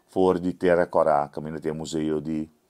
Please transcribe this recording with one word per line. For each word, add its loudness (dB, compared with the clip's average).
fora 2
de -2
Terra 2
Corá, 2
caminho -10
tem -4
museu -4
de -6